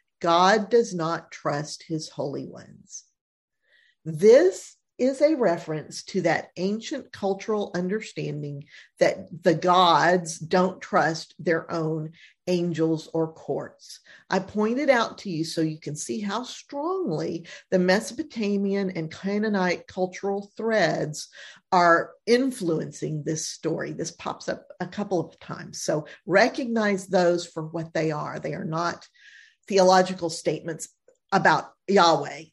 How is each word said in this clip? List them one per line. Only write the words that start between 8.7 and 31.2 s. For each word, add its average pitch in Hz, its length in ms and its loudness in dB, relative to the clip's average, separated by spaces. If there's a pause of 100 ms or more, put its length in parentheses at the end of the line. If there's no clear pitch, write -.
that - 300 0 (160)
the 170 100 6
gods 175 840 4
don't 185 400 0
trust 160 580 0
their 165 320 -2
own 160 420 -4 (360)
angels 160 640 0
or 160 200 -2
courts. - 680 -10 (280)
I 190 120 0
pointed 226 500 -2
out 240 280 2
to 202 120 -10
you 160 140 -2
so 160 160 -6
you 156 180 -2
can 151 160 -10
see 233 240 -6
how 208 240 -4
strongly 247 1040 -6 (240)
the 185 80 2
Mesopotamian 202 1120 0
and 165 180 -6
Canaanite 196 800 -2
cultural 196 680 -6
threads 175 720 -2 (420)
are 175 460 4 (100)
influencing 156 960 -2
this 156 240 -6
story. 156 460 -6
This - 180 -8
pops - 380 -10
up - 180 -8 (140)
a 175 80 -6
couple 202 320 -4
of - 180 -10
times. - 420 -14
So 156 280 -4 (180)
recognize 220 800 0
those 175 400 2
for - 160 -10
what 160 300 -10
they 160 180 -2
are. 147 300 -8
They 156 140 -8
are - 100 -10
not 165 420 -6 (640)
theological 185 640 4
statements 160 580 -6 (420)